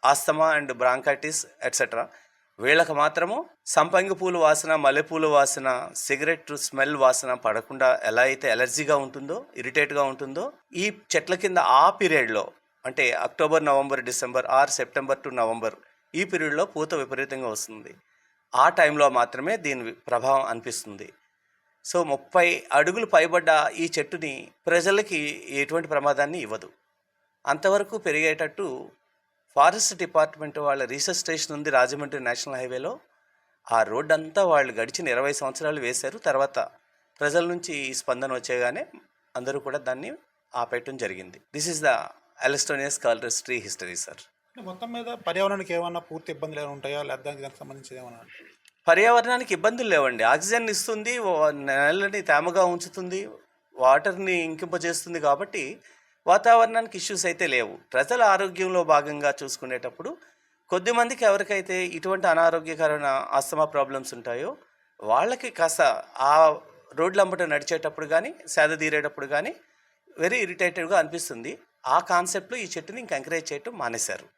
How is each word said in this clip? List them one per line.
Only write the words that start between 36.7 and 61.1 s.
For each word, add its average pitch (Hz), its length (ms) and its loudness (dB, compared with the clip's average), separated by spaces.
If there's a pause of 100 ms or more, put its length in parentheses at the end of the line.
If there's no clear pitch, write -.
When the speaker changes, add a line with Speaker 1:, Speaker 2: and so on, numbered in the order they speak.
Speaker 1:
ప్రజల 151 260 2
నుంచి 175 280 -6
ఈ 135 200 -8
స్పందన 131 400 -4
వచ్చేగానే 127 520 -4 (500)
అందరూ 135 240 -6
కూడా 135 180 -8
దాన్ని 135 340 -8 (440)
ఆపేయటం 123 420 -6
జరిగింది. 95 440 -10 (140)
This 151 160 -4
is 156 80 -6
the 139 160 2 (500)
Alstonia 139 440 -2 (100)
scalaris 117 460 -2
tree 123 220 -4
history, 90 340 -10
sir. 78 160 -14
Speaker 2:
అంటే - 440 -20
మొత్తం 190 320 -14
మీద 233 120 -10
పర్యావరణానికి 196 680 -4
ఏమన్నా 170 260 -4
పూర్తి 160 320 -14
ఇబ్బందులు 151 280 -8
ఏమైనా 143 140 -8
ఉంటాయా, 139 300 -8
లేదా 135 120 -8
దానికి, 139 260 -12
దానికి 135 180 -16
సంబంధించి 135 380 -18
ఏమన్నా? 120 220 -18 (680)
Speaker 1:
పర్యావరణానికి 233 640 6
ఇబ్బందులు 220 340 0
లేవండి. 131 360 4
ఆక్సిజన్ 196 460 2
ఇస్తుంది, 214 480 -4
ఓ, 165 340 2
నేలని 147 680 0
తేమగా 170 440 4
ఉంచుతుంది, 180 640 -6 (460)
వాటర్ని 180 580 4 (100)
ఇంకింపజేస్తుంది. 165 760 -6
కాబట్టి 151 600 -2 (480)
వాతావరణానికి 226 680 4
ఇష్యూస్ 190 280 -6
అయితే 170 220 0
లేవు. 120 300 0 (160)
ప్రజల 240 300 2
ఆరోగ్యంలో 185 600 2
భాగంగా 147 500 2 (100)
చూసుకునేటప్పుడు 131 760 -10 (520)
కొద్దిమందికి 233 560 0